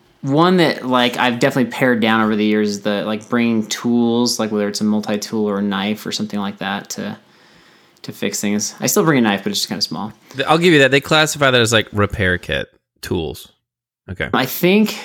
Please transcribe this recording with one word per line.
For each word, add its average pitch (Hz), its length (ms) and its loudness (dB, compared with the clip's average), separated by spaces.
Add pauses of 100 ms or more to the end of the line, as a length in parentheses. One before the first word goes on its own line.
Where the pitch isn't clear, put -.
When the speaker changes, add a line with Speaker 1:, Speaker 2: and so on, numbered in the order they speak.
(200)
Speaker 1:
One 165 380 2
that, 160 280 0
like, 123 300 2
I've 120 220 0
definitely 131 340 2
pared 123 280 2
down 113 200 4
over 110 160 2
the 107 80 0
years 107 240 2
is 101 140 -6
the, 101 240 -2
like, 107 240 -6
bringing 117 380 0
tools, 120 680 0
like, 110 140 -4
whether 104 160 0
it's 101 140 -6
a - 20 0
multi-tool 107 640 -2
or 101 120 -2
a - 20 -4
knife 101 420 -4
or 98 80 -8
something 104 260 -6
like 98 200 -8
that 98 320 -8
to 104 260 -10 (880)
to - 60 -12
fix - 280 -6
things. 104 400 -4
I - 60 -2
still 196 180 2
bring 156 140 4
a - 20 4
knife, 104 240 2
but 104 80 -4
it's 92 80 -4
just - 80 -4
kinda 87 140 -8
small. 101 300 -6 (180)
Speaker 2:
Th-, 135 180 -6
I'll 156 100 4
give 175 140 4
you 151 80 8
that. 131 100 6
They 139 100 4
classify 147 500 2
that 123 100 6
as, 113 120 2
like, 110 200 2
repair 98 460 0
kit - 340 -6 (300)
tools. - 500 -6 (580)
Okay. - 220 -8
Speaker 1:
I 127 140 0
think 202 580 2